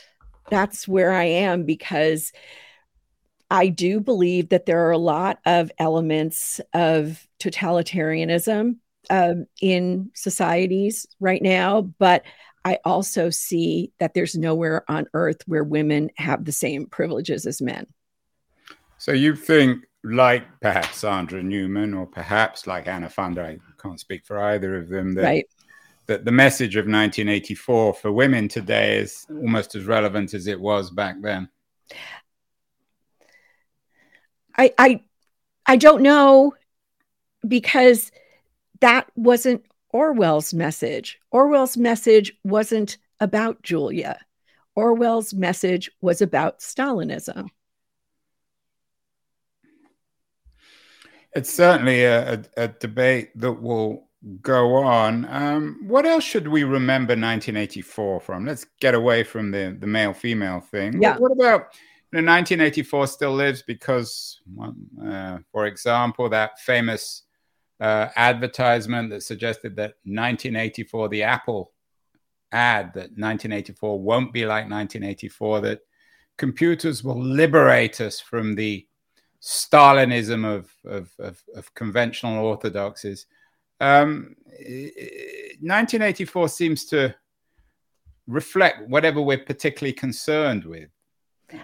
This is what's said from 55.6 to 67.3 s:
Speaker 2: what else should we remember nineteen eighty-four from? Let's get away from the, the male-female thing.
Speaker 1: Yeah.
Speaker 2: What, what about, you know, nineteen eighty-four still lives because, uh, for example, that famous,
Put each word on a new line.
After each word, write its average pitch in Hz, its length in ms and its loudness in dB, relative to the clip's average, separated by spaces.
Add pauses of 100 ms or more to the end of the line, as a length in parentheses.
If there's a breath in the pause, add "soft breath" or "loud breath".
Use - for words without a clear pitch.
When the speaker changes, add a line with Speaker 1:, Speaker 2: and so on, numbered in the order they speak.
Speaker 2:
what 247 220 2
else 330 180 2
should 175 240 -4
we 151 160 0
remember 131 520 0
nineteen 113 400 -4
eighty-four 98 640 -6
from? 95 260 -10
Let's 135 200 -10 (140)
get 127 160 4
away 117 280 2
from 107 280 -8
the, 95 280 -6
the 98 80 -10
male-female 104 720 -4
thing. 107 400 -6
Speaker 1:
Yeah. 185 160 2
Speaker 2:
What, - 40 -8
what 254 100 2
about, 247 440 2 (360 soft breath)
you 165 100 -2
know, 165 40 -2
nineteen 175 340 2
eighty-four 147 480 0
still 139 260 -4
lives 139 280 -2
because, - 800 -6 (640)
uh, 95 320 -10 (140)
for 107 160 -2
example, 120 640 -2
that 110 300 -2
famous, 117 640 -4 (560)